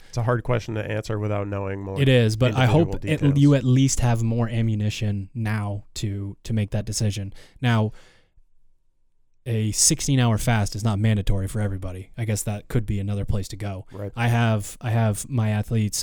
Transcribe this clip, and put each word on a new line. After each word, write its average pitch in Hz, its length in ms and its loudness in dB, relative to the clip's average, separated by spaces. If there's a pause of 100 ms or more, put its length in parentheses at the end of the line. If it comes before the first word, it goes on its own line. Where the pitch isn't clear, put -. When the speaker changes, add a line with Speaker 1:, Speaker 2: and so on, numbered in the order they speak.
Speaker 1:
It's - 80 -8
a 120 60 0
hard 117 220 0
question 113 320 -2
to 107 140 -4
answer 107 280 -4
without 104 280 -2
knowing 98 360 -6
more 98 180 -6
Speaker 2:
It 139 80 4
is, 113 300 4
but 120 160 2
I 131 100 4
hope 127 300 4
Speaker 1:
individual 143 380 0
Speaker 2:
it, 139 40 2
you 143 140 8
Speaker 1:
details. 143 60 8
Speaker 2:
at 127 80 0
least 131 360 4
have 117 220 2
more 117 260 0
ammunition 107 880 -2
now 107 500 -4 (120)
to, 101 460 -6
to - 120 -6
make 104 160 0
that 104 160 -2
decision. 101 480 -4 (260)
Now, 123 320 2 (1500)
a 110 280 -2
sixteen-hour 123 640 2
fast 110 360 0
is 101 80 -6
not 104 160 0
mandatory 101 500 2
for 113 120 -4
everybody. 95 560 -6
I 120 80 -6
guess 107 200 -2
that 104 240 -6
could 110 180 0
be 101 120 -2
another 101 280 -4
place 98 220 -2
to - 80 -10
go. 98 360 -8
Speaker 1:
Right. 101 240 -10
Speaker 2:
I 117 120 0
have, 113 520 0
I 123 80 -6
have 113 400 0
my 110 220 0
athletes 107 520 0